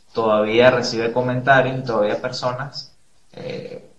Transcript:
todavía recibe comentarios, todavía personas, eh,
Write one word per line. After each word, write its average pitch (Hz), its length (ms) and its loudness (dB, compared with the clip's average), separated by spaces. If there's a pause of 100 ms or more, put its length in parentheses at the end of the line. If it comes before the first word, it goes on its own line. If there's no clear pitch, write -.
(140)
todavía 110 560 4
recibe 117 420 0
comentarios, 127 720 2
todavía 107 380 -2
personas, - 720 -8 (380)
eh, - 640 -14